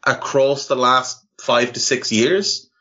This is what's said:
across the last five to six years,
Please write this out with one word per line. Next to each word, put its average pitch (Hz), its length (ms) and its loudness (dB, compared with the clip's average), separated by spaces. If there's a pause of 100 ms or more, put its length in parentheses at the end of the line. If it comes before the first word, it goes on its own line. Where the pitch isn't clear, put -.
across 135 640 0
the 139 80 -2
last 127 500 0 (160)
five 123 340 0
to 120 60 -8
six - 300 -2
years, 151 580 0 (120)